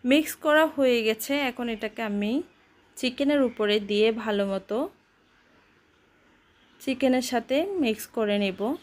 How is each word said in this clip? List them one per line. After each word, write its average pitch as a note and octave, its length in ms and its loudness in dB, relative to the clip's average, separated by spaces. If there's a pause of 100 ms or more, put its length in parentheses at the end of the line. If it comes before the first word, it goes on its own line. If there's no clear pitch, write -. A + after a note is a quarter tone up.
(120)
মিক্স D4+ 200 2 (120)
করা D#4 200 6 (120)
হয়ে B3+ 300 4
গেছে, A3 260 -2 (180)
এখন B3 240 -8
এটাকে G#3+ 260 -8 (100)
আমি G#3 220 -2 (680)
চিকেনের C#4 480 0
উপরে G#3 280 0 (140)
দিয়ে G#3 160 4 (180)
ভালো G3+ 280 0
মতো G3 240 -4 (2000)
চিকেনের B3+ 480 0
সাথে B3 260 -2 (260)
মিক্স A3 220 -2 (120)
করে G#3 280 0
নেব। F#3+ 160 -4 (220)